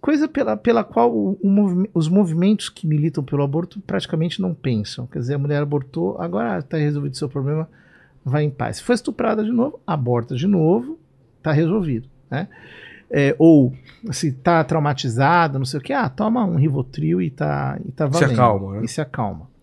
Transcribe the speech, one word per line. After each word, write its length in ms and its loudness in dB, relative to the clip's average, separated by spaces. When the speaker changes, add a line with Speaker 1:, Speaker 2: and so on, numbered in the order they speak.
Speaker 1:
Coisa 260 0
pela, 280 -2
pela 280 2
qual 300 2
o, 280 0
o 80 2
movi-, 440 2
os 140 2
movimentos 640 2
que 180 -12
militam 360 0
pelo 200 -2
aborto 380 -4
praticamente 600 -4
não 120 -2
pensam. 540 -4
Quer 120 -8
dizer, 160 -2
a 20 -2
mulher 240 0
abortou, 600 -2
agora 400 -2
tá 160 -6
resolvido 360 -2
o 40 -12
seu 120 -6
problema, 400 -4
vai 200 0
em 60 0
paz. 280 -6
Se 60 -16
foi 120 2
estuprada 480 -2
de 80 -2
novo, 360 -2
aborta 480 -2
de 120 -2
novo, 520 2
tá 100 -2
resolvido, 540 0
né? 180 -6
É, 280 2
ou 340 8
se 200 -4
tá 320 2
traumatizada, 920 0
não 80 -2
sei 140 -6
o 40 -12
quê, 100 -8
ah, 140 0
toma 380 0
um 120 -2
Rivotril 640 0
e 80 -4
tá, 520 -4
e 80 -12
tá 140 -4
Speaker 2:
Se 140 0
Speaker 1:
valendo. 140 2
Speaker 2:
acalma, 420 2
né? 100 -6
Speaker 1:
E 20 -8
se 140 -8
acalma. 480 -8